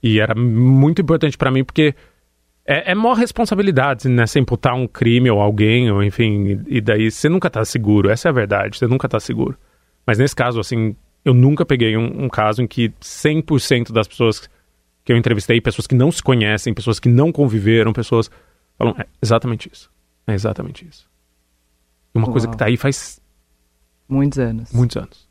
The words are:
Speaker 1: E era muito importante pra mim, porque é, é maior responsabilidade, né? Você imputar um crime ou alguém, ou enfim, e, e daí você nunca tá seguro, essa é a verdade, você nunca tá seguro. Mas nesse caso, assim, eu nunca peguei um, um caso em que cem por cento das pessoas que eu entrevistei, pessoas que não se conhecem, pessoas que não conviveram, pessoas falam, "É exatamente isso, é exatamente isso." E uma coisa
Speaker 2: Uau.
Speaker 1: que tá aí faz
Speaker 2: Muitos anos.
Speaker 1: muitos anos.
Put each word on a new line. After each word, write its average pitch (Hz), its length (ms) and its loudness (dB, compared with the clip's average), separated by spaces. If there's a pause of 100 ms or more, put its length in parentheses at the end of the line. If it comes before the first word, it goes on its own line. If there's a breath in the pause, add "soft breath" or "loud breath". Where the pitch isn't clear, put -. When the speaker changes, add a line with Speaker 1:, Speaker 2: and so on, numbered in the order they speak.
Speaker 1:
E 107 160 2
era 110 160 0
muito 127 640 4
importante 156 340 0
pra 135 140 -2
mim, 131 140 0
porque 151 320 0 (680 soft breath)
é, 151 280 -4
é - 20 0
maior 226 220 0
responsabilidade, 196 920 0
né? 120 200 2
Você - 120 -2
imputar 123 360 0
um 127 120 -2
crime 120 440 2
ou 101 100 2
alguém, 107 480 2
ou 101 140 2
enfim, 101 640 -2
e, 190 100 -4
e - 40 0
daí 110 280 0
você - 180 -4
nunca 175 220 0
tá 110 160 -2
seguro, 104 460 2
essa 117 160 -2
é - 20 2
a - 20 0
verdade, 104 460 -2
você - 80 -2
nunca 127 240 0
tá 113 100 -2
seguro. 123 380 -6 (480)
Mas 110 140 0
nesse 135 160 2
caso, 120 240 -2
assim, 110 360 -4 (280)
eu 131 100 2
nunca 139 320 4
peguei 117 320 0
um, 117 280 -4
um 123 40 -4
caso 107 320 -2
em 123 60 -4
que 117 340 -4
cem 151 400 -2
por 151 180 0
cento 120 320 -2
das 110 160 0
pessoas - 400 -2 (560)
que - 80 -2
eu 120 60 4
entrevistei, 117 420 0
pessoas - 280 -6
que 131 80 0
não 131 160 4
se - 100 -6
conhecem, 110 500 0
pessoas 107 280 -2
que - 100 0
não 135 220 4
conviveram, 113 600 2
pessoas 113 380 -2 (480 soft breath)
falam, 110 180 0
"É - 120 -10 (120)
exatamente 117 540 -2
isso, - 160 -20 (380)
é 110 80 -2
exatamente 110 520 -8
isso." - 220 -20 (1040)
E - 60 0
uma 110 80 0
coisa 117 180 0
Speaker 2:
Uau. 113 60 -6
Speaker 1:
que 113 80 -10
tá 123 60 0
aí 117 120 0
faz - 420 -6 (880)
Speaker 2:
Muitos 135 300 -2
anos. 117 340 -6
Speaker 1:
muitos 120 260 0
anos. - 340 -14